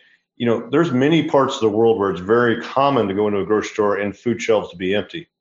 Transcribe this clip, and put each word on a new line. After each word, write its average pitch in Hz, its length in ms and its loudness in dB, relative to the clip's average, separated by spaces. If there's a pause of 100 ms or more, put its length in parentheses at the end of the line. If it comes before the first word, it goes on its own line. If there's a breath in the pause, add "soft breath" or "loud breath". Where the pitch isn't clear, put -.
(380 loud breath)
you 120 100 -2
know, 113 240 0
there's 151 200 2
many 143 380 2
parts 135 240 2
of - 80 -6
the 110 80 2
world 110 300 2
where 98 100 0
it's 87 100 -4
very 117 440 2
common 135 460 0
to 95 40 -4
go 104 140 0
into 101 140 -2
a 95 40 -4
grocery 104 240 -2
store 101 280 0
and 101 200 -6
food 117 240 -4
shelves 101 300 0
to 87 40 -20
be 92 200 -4
empty. 85 340 -8 (120)